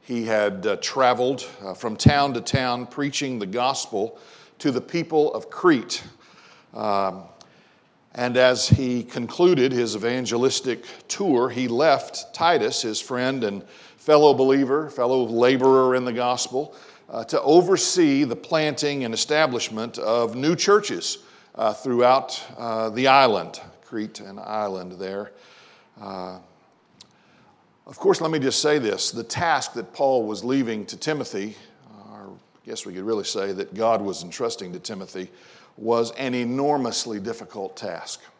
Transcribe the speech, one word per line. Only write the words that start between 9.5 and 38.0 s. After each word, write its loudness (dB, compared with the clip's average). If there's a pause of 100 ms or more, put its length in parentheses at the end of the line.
his 0
evangelistic -2 (220)
tour, 0
he -4
left 0
Titus, 2
his -4
friend -4
and -4 (320)
fellow 8
believer, 2
fellow 0
laborer 6
in 0
the -4
gospel, -2 (360)
uh, -6
to 0
oversee 4
the -4
planting -2
and -4
establishment -2
of 0
new 0
churches, 0 (360)
uh, 0
throughout, 2 (140)
uh, -4
the 0
island, 4 (240)
Crete -8
and -16
island -6
there. -8 (680)
Uh, -12 (1500)
of -20
course, 2
let 0
me 0
just 0
say 2
this. -2
The -8
task -2
that -10
Paul 0
was -8
leaving -2
to -14
Timothy, -6 (560)
or -18
I -20
guess -10
we -12
could -8
really -2
say -4
that -8
God 2
was -6
entrusting -8
to -12
Timothy, -12 (460)
was 0
an -6
enormously -2
difficult -10
task. -12 (200)